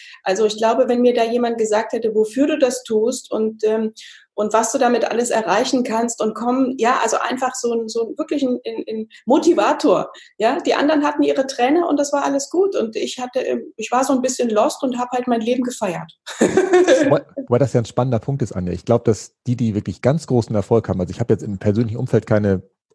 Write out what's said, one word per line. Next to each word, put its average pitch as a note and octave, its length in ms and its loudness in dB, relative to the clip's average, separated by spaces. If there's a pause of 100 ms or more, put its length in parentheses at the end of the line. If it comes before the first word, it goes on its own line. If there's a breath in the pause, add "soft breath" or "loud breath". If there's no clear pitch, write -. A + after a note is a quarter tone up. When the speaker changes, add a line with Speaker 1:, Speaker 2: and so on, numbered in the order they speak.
(240 loud breath)
Speaker 1:
Also G3 220 0
ich G#3 100 -2
glaube, A#3 320 2
wenn A#3+ 120 2
mir B3 140 4
da A#3 80 2
jemand A#3 360 0
gesagt G#3+ 340 0
hätte, A3+ 220 -2
wofür A3 340 0
du D4+ 100 0
das B3+ 240 0
tust A3+ 480 -2
und, A3 320 -4
ähm, A3 300 0 (420 loud breath)
und G#3 180 -2
was A#3+ 200 2
du C#4 60 0
damit A#3+ 260 2
alles A#3 260 -2
erreichen A#3+ 540 0
kannst A#3 360 -4
und G#3+ 140 -2
komm, B3 420 0
ja, A#3+ 280 2
also A3+ 140 0
einfach B3+ 360 -4
so A#3 180 -4
ein, A3+ 160 -4
so A3+ 200 -4
ein, F#3+ 100 -12
wirklich D4+ 240 -4
ein, B3 240 0
ein, A3+ 220 -8
ein A3 200 -8 (180 loud breath)
Motivator, C#4+ 840 2 (280 loud breath)
ja. A#3 220 2
Die - 140 0
anderen D4 300 2
hatten D4 180 0
ihre C#4 240 0
Trainer D4 400 2
und D4 140 0
das C#4+ 120 -4
war C#4 120 0
alles C#4 260 -2
gut G4 240 2
und A3 220 -2
ich B3 240 -6
hatte, B3+ 200 -4
ähm, B3 220 -2 (140)
ich A3 160 -8
war B3 100 2
so C4+ 100 0
ein B3+ 100 0
bisschen B3 280 -2
lost A#3 320 0
und A#3+ 160 -2
hab B3 120 -4
halt B3 180 -4
mein A#3 140 0
Leben B3 200 0
gefeiert. F3 640 -6
<laughs> - 140 -12
Speaker 2:
Wobei, F4 840 4 (140)
wobei B2 220 0
das C3 160 2
ja B2 80 4
ein G#2+ 40 -4
spannender B2 320 0
Punkt C3+ 240 -4
ist, G#2 100 -4
Anja. F2+ 200 -4
Ich F2 140 -8
glaub, A#2+ 180 2
dass - 320 -2 (100)
die, A#2+ 80 0
die A2 220 0
wirklich G#2 260 -6
ganz D3 240 0
großen A2+ 300 0
Erfolg A2 320 2
haben, F#2 120 -2
also F2 120 -4
ich - 80 -6
hab A#2 100 0
jetzt - 140 0
im G2+ 140 -6
persönlichen A2 400 0
Umfeld B2 280 0
keine, G#2 360 2 (320)